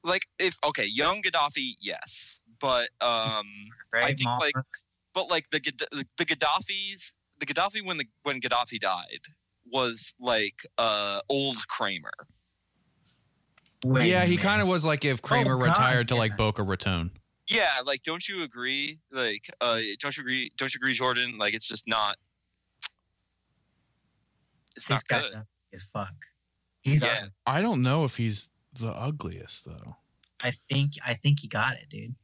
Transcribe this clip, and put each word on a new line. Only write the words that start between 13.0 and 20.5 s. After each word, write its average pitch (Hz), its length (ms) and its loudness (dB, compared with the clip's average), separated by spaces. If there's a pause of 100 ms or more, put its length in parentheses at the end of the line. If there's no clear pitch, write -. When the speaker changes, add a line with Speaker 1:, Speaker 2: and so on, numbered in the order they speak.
Speaker 2:
Wait 131 240 6
Speaker 3:
Yeah, 180 140 6
Speaker 2:
a - 40 6
Speaker 3:
he 175 100 4
Speaker 2:
minute. 196 60 0
Speaker 3:
kinda 202 240 4
was 175 200 2
like 147 180 2
if 131 160 2
Kramer 131 360 2
Speaker 2:
Oh, - 20 2
God, 127 100 4
Speaker 3:
retired 123 400 6
to, 127 60 2
like, 113 160 4
Speaker 2:
yeah. 101 60 -6
Speaker 3:
Boca 107 260 2
Raton. 92 480 0 (380)
Speaker 1:
Yeah, 214 200 2 (160)
like, 139 180 -2
don't 165 260 -6
you 190 140 -4
agree? 139 560 -4 (140)
Like, 117 360 -2 (120)
uh, 117 180 2 (220)
don't 143 160 -4
you 147 60 -10
agree? 127 340 0